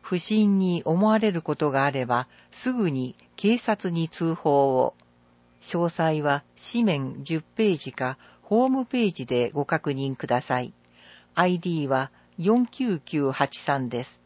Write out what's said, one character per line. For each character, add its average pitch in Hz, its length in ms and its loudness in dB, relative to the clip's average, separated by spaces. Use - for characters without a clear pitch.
不 180 180 -4
審 208 400 2
に 180 240 0
思 185 240 2
わ 220 120 4
れ 214 120 2
る 165 100 -4
こ 151 140 -4
と 147 160 0
が 135 140 2
あ 143 60 2
れ 131 140 -2
ば、 123 220 0
す - 240 -6
ぐ 214 160 0
に 127 260 -4
警 226 220 2
察 208 320 -4
に 165 200 -2
通 165 260 -2
報 139 420 4
を。 127 160 2
詳 170 280 -2
細 160 320 0
は 143 220 0
紙 233 240 -2
面 139 400 -2
十 160 180 -4
ペ 214 320 0
ー 147 40 -2
ジ - 160 -10
か 131 240 -4
ホ 233 240 2
ー 262 40 2
ム 262 160 0
ペ 240 200 0
ー 175 80 0
ジ 127 120 -8
で 123 260 0
ご 143 120 -2
確 147 280 -2
認 135 240 -4
く 131 120 -10
だ 123 140 2
さ 127 180 -2
い。 123 140 -8
ア 180 120 2
イ 180 120 0
デ 180 100 -4
ィ 160 140 -2
ー 135 40 -4
は 131 240 0
四 226 280 2
九 220 340 -4
九 143 320 -2
八 - 280 -2
三 139 280 -2
で 120 160 -6
す。 - 220 -18